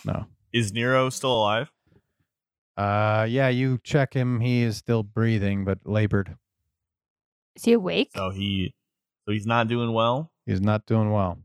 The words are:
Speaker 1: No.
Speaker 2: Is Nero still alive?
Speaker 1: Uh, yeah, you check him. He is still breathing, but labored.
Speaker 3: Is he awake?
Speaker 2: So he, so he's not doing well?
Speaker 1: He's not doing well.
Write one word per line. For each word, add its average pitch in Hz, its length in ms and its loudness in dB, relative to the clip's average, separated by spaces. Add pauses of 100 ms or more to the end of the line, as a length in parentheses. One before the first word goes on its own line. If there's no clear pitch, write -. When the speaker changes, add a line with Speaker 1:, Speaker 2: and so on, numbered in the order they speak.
Speaker 1:
No. - 220 -6 (260)
Speaker 2:
Is 113 200 -2
Nero 127 360 0
still 131 260 -4
alive? 110 380 0 (1040)
Speaker 1:
Uh, 107 520 2
yeah, 131 200 2
you 127 340 0
check 139 320 0
him. 123 260 0
He 123 220 2
is 113 140 0
still 113 260 0
breathing, 101 640 0
but 95 200 -2
labored. 104 520 0 (1200)
Speaker 3:
Is - 80 -10
he 233 80 4
awake? 208 420 0
Speaker 2:
So 92 160 -4
he, 98 440 -2 (500)
so 104 80 -4
he's 104 140 -2
not 117 220 2
doing 120 240 -2
well? 120 380 0 (160)
Speaker 1:
He's 98 140 -2
not 107 260 0
doing 110 240 2
well. 95 340 -2